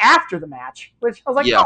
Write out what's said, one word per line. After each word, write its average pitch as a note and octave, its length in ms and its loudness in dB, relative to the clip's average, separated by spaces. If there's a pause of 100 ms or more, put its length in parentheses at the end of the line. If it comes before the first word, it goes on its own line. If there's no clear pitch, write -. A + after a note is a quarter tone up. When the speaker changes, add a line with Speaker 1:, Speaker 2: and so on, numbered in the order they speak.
Speaker 1:
after C#4+ 340 2
the D#3+ 80 -12
match, B2+ 540 -18
which - 260 -6
I C4+ 60 -4
was B3 40 -2
like, A#3+ 120 0
Speaker 2:
Yeah. G#3+ 180 4